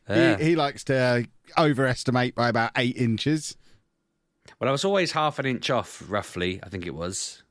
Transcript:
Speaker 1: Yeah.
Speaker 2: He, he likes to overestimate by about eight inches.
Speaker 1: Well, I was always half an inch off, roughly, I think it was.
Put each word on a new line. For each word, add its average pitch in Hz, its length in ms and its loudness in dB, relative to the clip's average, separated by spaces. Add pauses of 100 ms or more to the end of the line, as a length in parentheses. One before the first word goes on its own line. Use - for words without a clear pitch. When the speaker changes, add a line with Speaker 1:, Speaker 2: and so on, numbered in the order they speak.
Speaker 1:
Yeah. 110 300 4
Speaker 2:
He, 156 120 2
he 170 60 4
likes 143 280 -2
to 123 420 2 (320)
overestimate 127 760 2
by 120 160 2
about 113 260 2
eight 127 220 0
inches. 127 580 0 (1040)
Speaker 1:
Well, 117 80 0
I 135 40 2
was 139 120 0
always 190 280 2
half 151 260 0
an 135 80 -2
inch 127 240 -2
off, - 380 -4
roughly, 92 540 -4
I - 60 -14
think 87 180 -8
it 73 80 -8
was. 87 560 -8